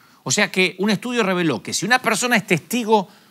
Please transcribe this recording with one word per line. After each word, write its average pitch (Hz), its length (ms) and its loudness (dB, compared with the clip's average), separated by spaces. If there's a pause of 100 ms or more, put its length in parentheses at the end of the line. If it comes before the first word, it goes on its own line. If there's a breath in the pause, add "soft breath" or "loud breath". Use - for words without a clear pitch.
(240 soft breath)
O 131 80 -4
sea 196 200 2
que 185 280 0
un 208 100 0
estudio 240 320 -2
reveló 175 400 0
que - 140 -8
si - 100 -4
una 247 140 2
persona 233 380 0
es 196 100 0
testigo 220 600 0 (240 soft breath)